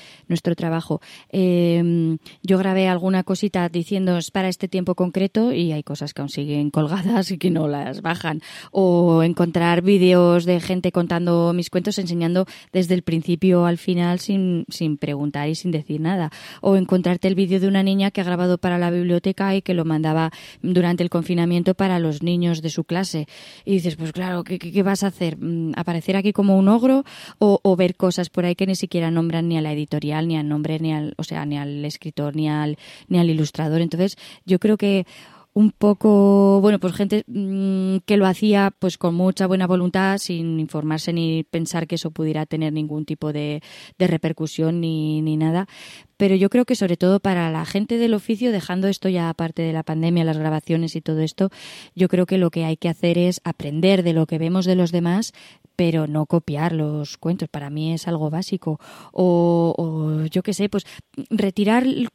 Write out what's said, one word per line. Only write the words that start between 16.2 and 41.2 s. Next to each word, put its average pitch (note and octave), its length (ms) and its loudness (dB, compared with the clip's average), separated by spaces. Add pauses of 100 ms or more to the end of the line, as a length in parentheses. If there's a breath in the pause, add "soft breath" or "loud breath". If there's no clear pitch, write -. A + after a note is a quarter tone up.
O G3 160 4
encontrarte F#3 520 2
el F#3+ 60 0
vídeo F#3 260 2
de F#3+ 60 2
una G3 160 2
niña G3 280 2
que G3+ 100 -4
ha F#3 40 -4
grabado F3+ 340 0
para F3 180 -2
la F3 140 0
biblioteca F3 680 0
y G3 60 -2
que F#3 100 -4
lo E3+ 140 0
mandaba D#3+ 460 0 (280 loud breath)
durante F3 420 0
el E3+ 60 -2
confinamiento F3 680 0
para F#3 240 0
los D#3 240 -2
niños E3+ 380 0
de D#3+ 80 -6
su D#3 160 -4
clase. E3+ 420 -4 (380 loud breath)
Y - 80 -4
dices, E3+ 240 0
"Pues D#3+ 160 -8
claro, F3+ 320 -6
¿qué, F3+ 140 -8
qué, E3+ 120 -14
qué G3 120 2
vas G3 200 2
a G3+ 40 2
hacer? F3 320 -4
Mm, E3 340 -4 (220)
¿aparecer F#3 220 -2
aquí G3 160 0
como G3 260 4
un G3 80 6
ogro B3+ 380 4 (340 loud breath)
o, G3+ 240 4
o F#3+ 140 4
ver F3+ 180 2
cosas F3+ 340 -2
por F3 160 -2
ahí F3 120 -2
que F#3+ 100 -2
ni F#3 80 0
siquiera E3+ 380 -2
nombran E3 360 0
ni E3 80 0
a D#3+ 40 0
la D#3 120 -4
editorial, D3 540 -4
ni E3 100 0
al D3 120 -2
nombre, D3+ 320 -2
ni D#3+ 120 -2
al, D3+ 260 -4
o - 40 -8
sea, D#3 240 -8
ni D3 100 -4
al C#3+ 280 -8
escritor, D3 500 -8
ni D#3 160 -2
al, D3+ 280 -2 (280 loud breath)
ni F3+ 140 2
al E3+ 100 4
ilustrador?". D#3 500 0
Entonces, E3+ 360 -2 (280 loud breath)
yo F#3 140 2
creo G#3+ 180 2
que G3 300 0 (460 loud breath)
un G#3 180 4
poco, G3+ 880 4
bueno, G3+ 200 4
pues F3+ 140 -2
gente, G#3 340 0
mm, F#3+ 800 -2
que G#3 100 2
lo G3 100 4
hacía, G3 500 2
pues, - 220 -4
con E3+ 160 0
mucha F#3 320 0
buena F#3 220 0
voluntad, F#3 500 0
sin E3 400 -4
informarse D#3 540 -4
ni D#3+ 320 0